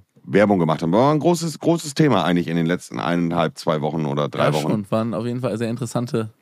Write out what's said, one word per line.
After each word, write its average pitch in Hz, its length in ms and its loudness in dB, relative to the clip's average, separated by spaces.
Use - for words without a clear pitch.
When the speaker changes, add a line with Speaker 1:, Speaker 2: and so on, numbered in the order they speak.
Speaker 1:
Werbung 101 360 4
gemacht 80 240 0
haben. 82 100 0
War 131 220 4
ein 151 40 2
großes, 160 420 0
großes 156 340 0
Thema 120 300 4
eigentlich 87 240 2
in 82 80 -2
den 85 100 0
letzten 87 340 -4
eineinhalb, 85 560 -2
zwei 78 240 0
Wochen 76 240 -2
oder 71 240 -2
drei 67 200 -2
Speaker 2:
Ja, - 40 0
Speaker 1:
Wochen. - 180 0
Speaker 2:
schon. 104 200 -2
Waren 113 240 -2
auf 110 100 -4
jeden 120 160 -4
Fall 117 160 -2
sehr 113 140 -2
interessante 117 580 -4